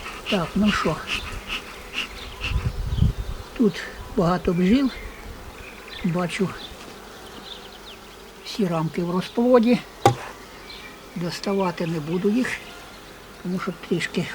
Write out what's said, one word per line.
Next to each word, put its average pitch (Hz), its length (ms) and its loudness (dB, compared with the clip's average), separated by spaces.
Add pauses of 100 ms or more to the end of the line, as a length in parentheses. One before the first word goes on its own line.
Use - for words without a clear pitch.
(300)
Так, 175 260 2
ну 202 160 6
що, - 240 2 (2500)
тут 220 160 6 (420)
багато 180 380 4
бджіл. 220 380 6 (1120)
Бачу 175 460 2 (2000)
всі 196 220 0
рамки 160 360 0
в 170 80 0
розплоді. 240 680 6 (1400)
Доставати 180 720 0
не 165 120 0
буду 180 300 2
їх, 233 280 2 (840)
тому 180 160 0
що 180 140 -4 (140)
трішки 180 480 0